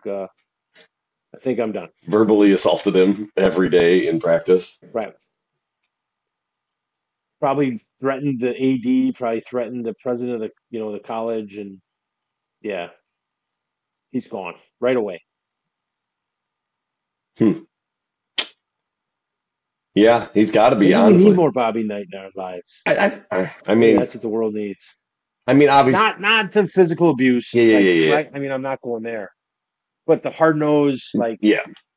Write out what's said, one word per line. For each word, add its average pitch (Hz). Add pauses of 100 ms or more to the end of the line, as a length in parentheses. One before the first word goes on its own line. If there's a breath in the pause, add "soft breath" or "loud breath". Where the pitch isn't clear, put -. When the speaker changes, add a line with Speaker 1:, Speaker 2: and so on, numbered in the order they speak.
Speaker 1:
Uh, 98 (1080 soft breath)
I -
think 123
I'm 110
done." 90 (180)
Speaker 2:
Verbally 104
assaulted 90
him 98
every 92
day 87
in 82
practice. 85 (140)
Speaker 1:
Right. 110 (2250)
Probably 135 (200)
threatened 135
the 123
A 131
D, 127
probably 113
threatened 123
the 107
president 123
of 113
the, 107 (200)
you 117
know, 107
the 101
college, 113
and 98 (840)
yeah, 92 (1200)
he's 127
gone 92 (260)
right 127
away. 101 (2250)
Speaker 2:
Hmm. 107 (2250)
Yeah, 113
he's 107
gotta 117
be, 101
Speaker 1:
Maybe -
we -
Speaker 2:
honestly. 208
Speaker 1:
need 185
more 165
Bobby 113
Knight 101
in 98
our 95
lives. 92
Speaker 2:
I, -
I, - (100)
I, 185 (140)
I 98
Speaker 1:
Maybe 113
Speaker 2:
mean, -
Speaker 1:
that's 123
what 110
the 117
world 107
needs. 104 (520)
Speaker 2:
I 151
mean, 147
obviously. 139
Speaker 1:
Not, 208
not 208
the 208
physical 170
abuse, 123
Speaker 2:
Yeah, 117
yeah, 113
Speaker 1:
like, 101
Speaker 2:
yeah, 92
yeah. 80
Speaker 1:
right? 151
I 143
mean, 139
I'm 131
not 135
going 117
there. 113 (760)
But 156
the 135
hard-nosed, 151
like, 117
Speaker 2:
Yeah. - (320)